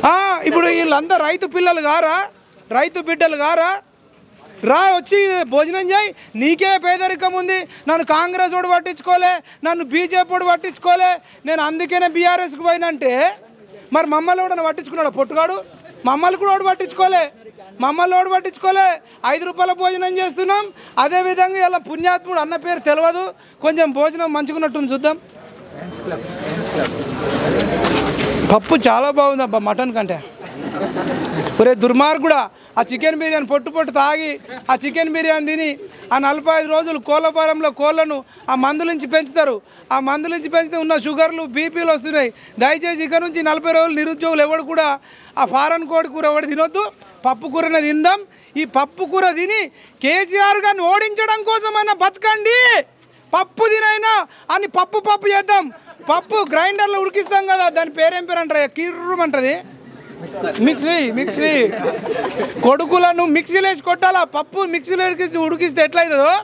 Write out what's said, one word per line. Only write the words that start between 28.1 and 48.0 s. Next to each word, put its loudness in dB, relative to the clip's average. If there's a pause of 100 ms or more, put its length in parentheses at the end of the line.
పప్పు 2 (120)
చాలా 2
బాగుంది 2
అబ్బా 0
మటన్ -2
కంటే. -4 (1400)
ఒరే 6
దుర్మార్గుడా, 2 (300)
ఆ 2 (120)
చికెన్ 0
బిర్యానీ -2
పొట్టు -2
పొట్టు -2
తాగి, 0 (320)
ఆ 2
చికెన్ -2
బిర్యానీ 0
తిని, -4 (360)
ఆ 2
నలభై 0
ఐదు -4
రోజులు 0
కోళ్ళ 2
ఫారంలో 0
కోళ్ళను 0 (260)
ఆ 2
మందు 0
నుంచి -4
పెంచుతారు, 0 (300)
ఆ 2
మందు -2
నుంచి -6
పెంచితే 0
ఉన్న 0
షుగర్లు, 0
బీపీలు -2
వస్తున్నాయి. 0 (260)
దయచేసి 2
ఇక -2
నుంచి 0
నలభై 0
రోజులు 4
నిరుద్యోగులు 0
ఎవడు 2
కూడా 0 (380)
ఆ 2
ఫారెన్ 0
కోడి 0
కూర -6
ఎవడు 0
తినొద్దు, -2 (340)
పప్పు -2
కూరనే 0
తిందాం. 2 (380)